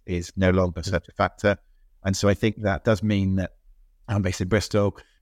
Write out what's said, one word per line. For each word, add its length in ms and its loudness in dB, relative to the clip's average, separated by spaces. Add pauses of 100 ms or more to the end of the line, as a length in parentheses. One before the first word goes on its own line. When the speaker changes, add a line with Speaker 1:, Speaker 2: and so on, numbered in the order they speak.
Speaker 1:
is 300 -6
no 140 2
longer 320 2
Speaker 2:
Mm. 80 -8
Speaker 1:
such 180 -2
a 60 -20
factor. 440 0 (460)
And 140 -2
so 100 0
I 60 6
think 300 -2
that 200 -2
does 180 2
mean 340 0
that 160 -4 (580)
I'm 120 0
based 200 -2
in 80 -4
Bristol. 480 0 (240)